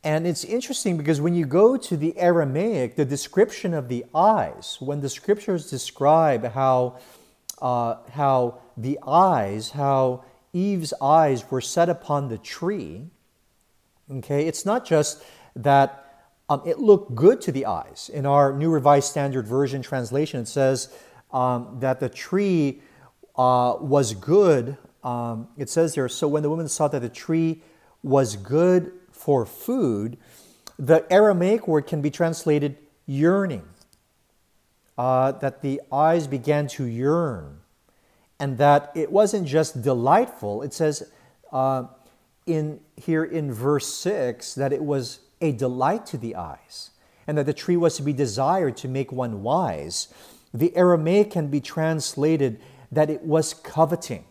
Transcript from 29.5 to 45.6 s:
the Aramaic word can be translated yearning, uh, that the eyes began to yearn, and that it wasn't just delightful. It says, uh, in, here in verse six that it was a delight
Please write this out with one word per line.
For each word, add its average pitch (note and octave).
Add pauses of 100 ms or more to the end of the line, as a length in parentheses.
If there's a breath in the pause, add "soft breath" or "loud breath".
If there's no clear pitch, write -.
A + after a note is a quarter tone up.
the D#3
Aramaic G3+
word D#3
can D3+
be C#3+
translated D3+ (300)
yearning, D3+ (1300)
uh, B2+
that -
the C#3 (100)
eyes D#3
began C#3+
to C3
yearn, A#2 (800)
and C3+
that C#3+
it D#3
wasn't G3+
just D3
delightful. B2+
It C#3
says, D3+ (420 soft breath)
uh, C3 (600 soft breath)
in, D#3 (160)
here D#3+
in D3+
verse C3
six C#3+
that C3+
it D3
was C#3 (200)
a D#3+
delight B2+